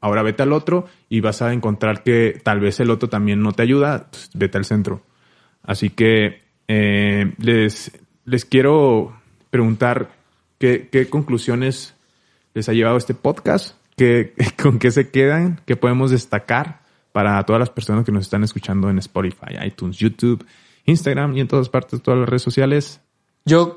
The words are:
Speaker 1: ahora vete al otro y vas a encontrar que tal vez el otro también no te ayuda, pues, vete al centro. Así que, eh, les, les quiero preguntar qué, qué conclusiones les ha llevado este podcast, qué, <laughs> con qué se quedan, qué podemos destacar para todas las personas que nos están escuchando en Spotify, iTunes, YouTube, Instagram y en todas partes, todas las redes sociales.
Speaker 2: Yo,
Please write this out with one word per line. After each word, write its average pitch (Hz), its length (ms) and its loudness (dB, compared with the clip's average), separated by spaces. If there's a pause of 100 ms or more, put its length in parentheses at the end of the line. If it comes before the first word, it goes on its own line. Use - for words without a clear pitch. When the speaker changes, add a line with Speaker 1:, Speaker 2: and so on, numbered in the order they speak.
Speaker 1:
ahora 107 200 0
vete 110 200 -2
al 143 100 0
otro 175 340 -2 (220)
y 113 120 -2
vas 107 220 -2
a 120 100 -2
encontrar 107 500 -2
que 117 400 2
tal 107 180 0
vez 101 200 0
el 120 100 2
otro 117 180 -2
también 104 340 0
no 104 100 0
te 117 100 -2
ayuda, 139 480 0
pues, - 240 -20
vete 98 240 -2
al 98 80 -4
centro. 104 360 -2 (600)
Así 101 280 -4
que, 110 520 0 (260)
eh, 101 720 0
les, 110 520 0 (340)
les 123 200 -2
quiero 131 720 2 (360)
preguntar 120 600 0 (480)
qué, 123 320 0
qué 131 180 0
conclusiones 131 840 -4 (600)
les 110 140 -6
ha 113 40 0
llevado 113 240 2
este 123 180 -4
podcast, - 640 -2 (200)
qué, 120 380 2 (120)
<laughs> - 160 -8
con 123 160 4
qué 123 120 2
se 135 200 0
quedan, 156 560 0
qué 123 100 0
podemos 127 340 0
destacar 120 680 -2 (320)
para 101 320 2
todas 110 160 2
las 123 100 -2
personas 107 340 -2
que 113 80 -2
nos 101 120 0
están 104 200 -2
escuchando 98 460 -4
en 95 80 0
Spotify, - 580 -8 (100)
iTunes, 92 320 -8
YouTube, 113 480 -2 (400)
Instagram 143 500 0
y 139 40 -2
en 123 80 -2
todas 131 200 0
partes, 127 340 -4
todas 127 180 0
las 123 80 -2
redes 123 140 0
sociales. 135 580 -2 (440)
Speaker 2:
Yo, 170 320 4